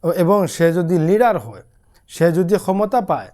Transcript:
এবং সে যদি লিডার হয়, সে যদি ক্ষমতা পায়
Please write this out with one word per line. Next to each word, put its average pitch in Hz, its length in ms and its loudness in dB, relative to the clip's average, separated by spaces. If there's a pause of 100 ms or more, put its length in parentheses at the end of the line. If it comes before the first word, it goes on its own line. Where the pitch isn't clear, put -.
(160)
এবং 185 300 2
সে 165 260 0
যদি 175 260 0
লিডার 202 400 2
হয়, 107 240 -14 (460)
সে 165 240 0
যদি 185 240 0
ক্ষমতা 202 440 0
পায় 143 340 -4